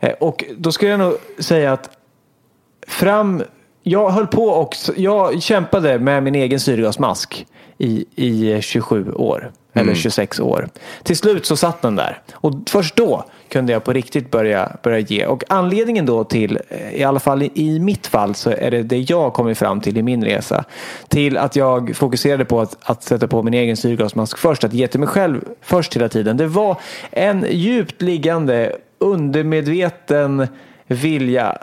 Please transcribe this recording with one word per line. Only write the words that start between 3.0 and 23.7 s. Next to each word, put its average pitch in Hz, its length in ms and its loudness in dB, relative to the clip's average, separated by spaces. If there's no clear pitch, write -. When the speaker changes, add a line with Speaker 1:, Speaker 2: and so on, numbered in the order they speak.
Speaker 1:
Jag 190 280 2
höll 208 160 2
på 226 180 2
och 165 300 2
s-, - 220 -6
jag 185 460 2
kämpade 165 560 2
med 135 240 2
min 135 120 0
egen 135 260 2
syrgasmask 110 840 0
i, 113 260 -2
i 110 480 0
tjugosju 110 500 -2
år. - 380 -2
Eller - 100 2
Speaker 2:
Mm. - 120 4
Speaker 1:
tjugosex 113 460 -2
år. - 280 0
Till 175 140 2
slut 202 300 2
så 156 100 2
satt 165 260 0
den 110 140 2
där. 71 220 -2
Och 151 200 -2
först 180 300 0
då 165 280 2
kunde 127 240 0
jag 110 120 0
på 127 80 -2
riktigt 127 380 -4
börja, 107 420 2
börja 117 160 2
ge. 104 280 -2
Och 131 220 -2
anledningen 190 580 0
då 113 180 2
till, 107 340 -2
eh, - 260 -12
i 139 100 -2
alla 135 160 0
fall 139 220 2
i, 143 120 -2
i 156 260 0
mitt 190 260 0
fall, 104 280 0
så - 160 -2
är 123 200 0
det 120 120 0
det 120 160 -2
jag 151 220 0
har 139 100 2
kommit 113 280 0
fram 101 220 0
till 104 180 -2
i 113 40 0
min 120 220 0
resa. 107 400 -2
Till 143 280 2
att 135 200 0
jag 127 400 2
fokuserade 135 480 0
på 117 160 0
att, 110 220 -4
att - 200 -4
sätta 120 260 0
på 117 140 0
min 117 120 0
egen 120 220 2